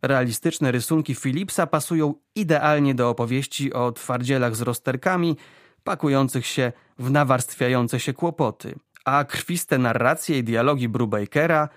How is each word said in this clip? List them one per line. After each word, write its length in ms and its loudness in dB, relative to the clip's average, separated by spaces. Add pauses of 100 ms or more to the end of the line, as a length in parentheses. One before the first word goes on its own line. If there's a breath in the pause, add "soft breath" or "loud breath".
Realistyczne 680 0
rysunki 440 0
Phillipsa 520 -2
pasują 460 0 (220)
idealnie 600 2
do 140 2
opowieści 640 -2
o 180 0
twardzielach 640 -2
z 60 -4
rozterkami, 760 -2 (460 loud breath)
pakujących 600 0
się 260 -2 (280 soft breath)
w 120 -2
nawarstwiające 880 2
się 140 -4
kłopoty. 640 -4 (300)
A 180 2
krwiste 540 -2
narracje 600 2
i 60 0
dialogi 460 0
Brubakera 880 0